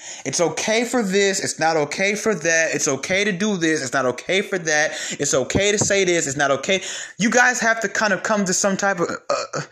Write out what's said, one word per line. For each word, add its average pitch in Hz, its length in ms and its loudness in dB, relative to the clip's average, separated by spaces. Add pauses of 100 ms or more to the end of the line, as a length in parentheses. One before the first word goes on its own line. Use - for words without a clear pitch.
(240)
It's - 160 -2
okay 214 460 0
for 240 160 0
this. 196 420 2
It's - 140 -4
not 160 180 2
okay 180 380 0
for 214 200 0
that. 165 400 0
It's 147 140 -2
okay 185 360 0
to 208 80 0
do 196 260 0
this. 160 240 0
It's 120 100 -8
not 135 140 2
okay 147 340 0
for 196 180 -2
that. 156 340 0 (260)
It's 143 160 0
okay 185 380 2
to 208 60 2
say 196 260 2
this. 175 220 2
It's 139 120 -4
not 143 120 4
okay. 175 320 0 (360)
You 202 120 2
guys 247 300 4
have 226 200 2
to - 100 -2
kind 208 240 0
of 180 80 -2
come 208 240 0
to 180 80 0
some 196 240 0
type 196 220 0
of, 165 100 0 (180)
uh, - 320 -4 (120)